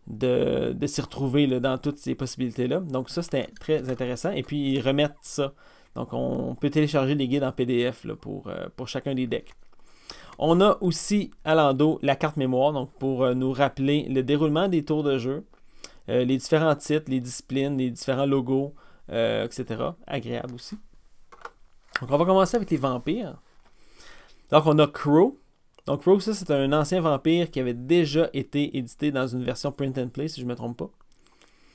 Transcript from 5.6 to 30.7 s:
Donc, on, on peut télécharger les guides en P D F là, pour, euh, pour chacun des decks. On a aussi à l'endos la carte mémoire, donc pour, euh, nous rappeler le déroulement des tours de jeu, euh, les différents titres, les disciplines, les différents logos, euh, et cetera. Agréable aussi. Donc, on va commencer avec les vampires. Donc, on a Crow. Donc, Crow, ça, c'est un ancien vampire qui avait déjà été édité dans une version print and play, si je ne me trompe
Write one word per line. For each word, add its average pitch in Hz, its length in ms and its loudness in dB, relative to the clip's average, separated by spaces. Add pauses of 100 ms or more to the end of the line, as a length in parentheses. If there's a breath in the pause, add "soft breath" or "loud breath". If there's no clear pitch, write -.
Donc, 123 180 -8
on, 127 380 -4
on 127 40 -8
peut 147 160 -2
télécharger 147 440 2
les 139 140 0
guides 139 160 0
en 131 80 -2
P 127 140 -2
D 123 260 0
F - 120 -18
là, - 120 -8
pour, - 320 -12
euh, 87 280 -10
pour 127 120 -10
chacun 139 260 -6
des 127 120 -2
decks. - 260 -6 (880 loud breath)
On 165 220 4
a 202 200 6
aussi 202 500 0 (140)
à 156 100 2
l'endos 151 480 4
la 135 140 2
carte 147 200 -2
mémoire, 131 360 2
donc 127 200 -6
pour, 131 320 -2
euh, 127 100 2
nous 131 180 -2
rappeler 135 560 0
le 131 140 0
déroulement 151 460 2
des 165 160 0
tours 156 180 -2
de 139 160 0
jeu, 131 260 -6 (640 loud breath)
euh, 123 160 2
les 131 140 2
différents 156 360 2
titres, 151 360 -2
les 131 100 0
disciplines, 135 560 -4
les 127 140 0
différents 131 360 -2
logos, 135 480 0 (360 soft breath)
euh, 110 360 0
et 117 40 -8
cetera. 127 460 -6 (100)
Agréable 123 480 -8
aussi. 120 220 -14 (1200)
Donc, 123 100 -6
on 143 60 2
va 160 80 4
commencer 190 320 4
avec 208 140 -2
les 165 60 2
vampires. 135 640 -4 (1120 soft breath)
Donc, 151 160 6
on 151 120 6
a 151 80 8
Crow. 156 520 4 (480)
Donc, 139 140 -2
Crow, 190 200 6
ça, 214 120 -4
c'est 202 200 -6
un 139 200 2
ancien 156 280 2
vampire 165 500 2
qui 139 100 -4
avait 123 140 -2
déjà 151 580 2
été 143 460 -2
édité 135 320 -4
dans 131 160 0
une 127 180 -4
version 127 280 -4
print 135 260 -4
and 127 100 -4
play, 135 200 -6
si 156 120 -10
je 127 60 -6
ne 123 40 -4
me 123 60 -4
trompe 120 220 -8